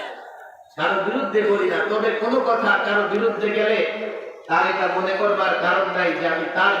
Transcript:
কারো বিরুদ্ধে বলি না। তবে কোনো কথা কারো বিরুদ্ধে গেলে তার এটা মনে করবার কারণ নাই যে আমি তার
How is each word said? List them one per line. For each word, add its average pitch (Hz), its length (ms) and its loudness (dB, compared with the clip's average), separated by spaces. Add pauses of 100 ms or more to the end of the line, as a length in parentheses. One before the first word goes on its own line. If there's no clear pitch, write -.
(760)
কারো 175 200 0 (100)
বিরুদ্ধে 214 320 0 (120)
বলি 185 220 2
না। 247 60 0 (120)
তবে 214 180 0 (120)
কোনো 240 160 0 (120)
কথা 220 220 2 (140)
কারো 202 180 2 (100)
বিরুদ্ধে 214 340 0 (100)
গেলে 214 220 2 (680)
তার - 240 2
এটা 185 160 0 (100)
মনে 190 220 -2
করবার 202 340 2 (100)
কারণ - 240 2 (100)
নাই 180 120 2 (100)
যে 165 140 -2
আমি - 120 -2 (120)
তার 202 240 4